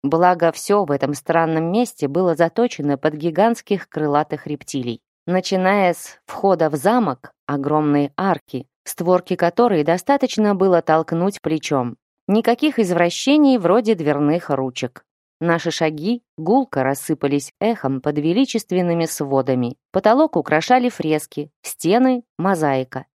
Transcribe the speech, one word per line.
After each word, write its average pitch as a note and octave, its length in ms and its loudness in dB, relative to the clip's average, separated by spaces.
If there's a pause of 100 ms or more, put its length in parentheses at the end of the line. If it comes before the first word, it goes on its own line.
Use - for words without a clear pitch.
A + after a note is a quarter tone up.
Благо, E3+ 480 2
всё G3+ 340 0
в D3 60 -6
этом C#3 240 -2
странном D#3+ 560 0
месте G#3 380 -2
было E3+ 260 0
заточено D#3+ 640 0
под D#3 160 -2
гигантских F3 760 -2
крылатых D3+ 600 -2
рептилий. B2+ 520 -6 (260)
Начиная F#3 680 0
с - 320 -14
входа E3+ 440 0
в D3+ 40 -4
замок, F3 580 0 (140)
огромной C#3+ 720 0
арки, E3 500 -4 (180)
створки F3+ 520 0
которой F3 480 2
достаточно F#3+ 720 0
было F3+ 260 4
толкнуть E3 580 0
плечом. C#3 560 -2 (300)
Никаких A#3 540 2
извращений A3+ 800 2
вроде G#3 360 2
дверных D3 560 -2
ручек. C3 540 -4 (360)
Наши E3+ 300 -2
шаги D#3+ 520 -2 (140)
гулко F#3 460 0
рассыпались C#3 800 -2
эхом C#3 400 -2
под D3 180 -2
величественными F3 880 0
сводами. C3+ 680 -2 (160)
Потолок B3 440 2
украшали A#3+ 520 2
фрески, D3+ 600 -4 (120)
стены — B3 640 0 (140)
мозаика. D3 760 -2